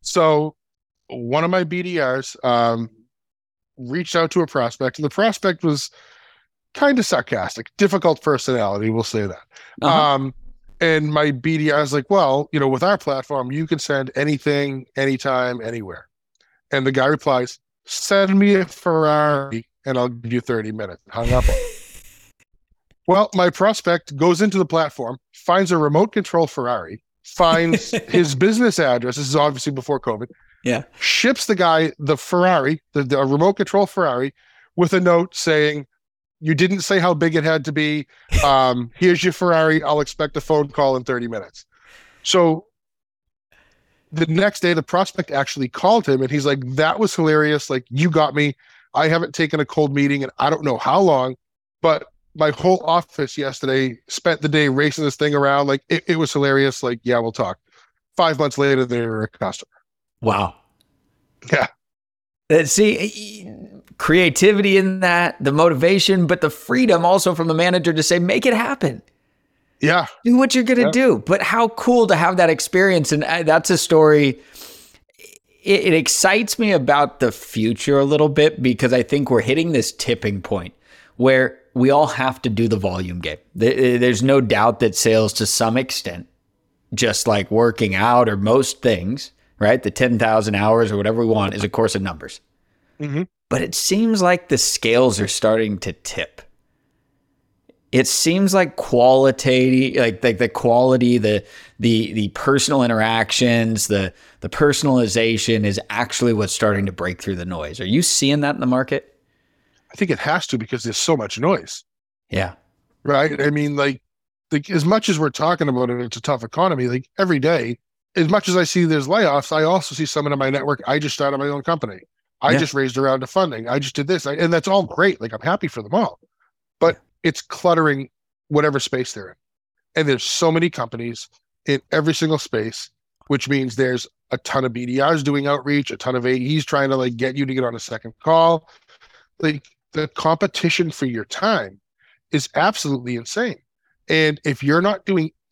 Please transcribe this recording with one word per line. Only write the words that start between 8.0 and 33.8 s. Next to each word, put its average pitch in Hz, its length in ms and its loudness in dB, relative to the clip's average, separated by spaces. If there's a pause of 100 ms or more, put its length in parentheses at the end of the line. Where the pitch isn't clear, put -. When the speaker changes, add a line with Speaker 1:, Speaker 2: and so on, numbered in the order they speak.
Speaker 1:
personality, 110 680 -2
we'll 113 140 -2
say 107 240 -4
that. - 160 -10 (400)
Speaker 2:
Uh-huh. 151 320 2
Speaker 1:
Um, 135 200 -4 (460)
and 156 320 2
my 151 180 2
B 151 280 -2
D 151 120 0
R 147 120 2
is 139 100 -4
like, 143 160 -2
"Well, 147 420 2
you 156 80 -2
know, 139 100 2
with 131 140 0
our 190 140 2
platform, 135 560 -6
you 156 140 -4
can 156 120 -2
send 135 360 -4
anything, 143 720 -2 (100)
anytime, 131 640 -2
anywhere." 110 480 -12 (640)
And 135 160 0
the 135 60 0
guy 131 140 2
replies, 139 520 -2 (260)
"Send 196 540 0
me 202 160 4
a 190 100 2
Ferrari 151 1040 -2 (160)
and 131 140 -2
I'll 123 100 0
give 117 240 -8
you 123 80 0
thirty 110 320 -6
minutes." 104 380 -12
Hung 117 220 -4
up 127 140 2
on - 80 2
him. - 60 -2
Speaker 2:
<laughs> - 100 -10 (1400)
Speaker 1:
Well, 196 260 4
my 180 160 4
prospect 175 680 0
goes 170 240 2
into 196 180 2
the 190 60 2
platform, 143 540 -4 (140)
finds 180 400 0
a 175 40 2
remote 156 360 2
control 165 340 -2
Ferrari, 110 560 -8 (220)
finds 165 680 2
Speaker 2:
<laughs> - 180 -6
Speaker 1:
his 156 280 2
business 220 420 2
address. 123 380 0
This 143 120 -6
is 143 80 0
obviously 147 360 0
before 135 260 -4
covid. 117 300 -6 (360)
Speaker 2:
Yeah. 120 200 -4 (160)
Speaker 1:
Ships - 460 0
the 208 100 0
guy 160 420 2
the 147 180 0
Ferrari, 170 640 0 (120)
the, 143 100 -2
the 135 220 -2
remote 151 300 2
control 202 320 0